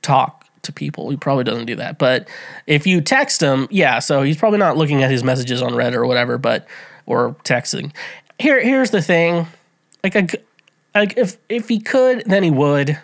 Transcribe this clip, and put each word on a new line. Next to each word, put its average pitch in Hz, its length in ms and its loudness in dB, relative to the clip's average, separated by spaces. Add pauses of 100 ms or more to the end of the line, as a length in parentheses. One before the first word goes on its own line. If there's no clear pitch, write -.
talk - 420 0 (180)
to - 100 -12
people. 147 380 -8
He 143 60 -4
probably 139 260 -2
doesn't 117 240 -4
do 117 80 -6
that. - 240 -10
But 127 300 0 (400)
if 147 180 2
you 185 140 4
text 262 400 0
him, 135 320 2
yeah, 143 260 2
so 139 240 0
he's 147 140 0
probably 208 240 2
not 156 160 2
looking 147 260 2
at 131 80 2
his 123 140 0
messages 127 360 -2
on 123 120 -2
Reddit 120 240 -2
or 120 100 0
whatever, 123 320 0
but, - 300 -2 (360)
or 120 380 -2
texting. 131 500 -2 (460)
Here, 269 240 2
here's 262 300 2
the 190 100 2
thing. 170 460 2 (560)
Like, 190 100 -2
a 208 80 4
g-, - 160 -4 (560)
like, 208 240 2
if, 208 180 0 (120)
if 226 200 -6
he 220 120 0
could, 254 460 2
then 196 180 4
he 160 80 4
would. 143 520 2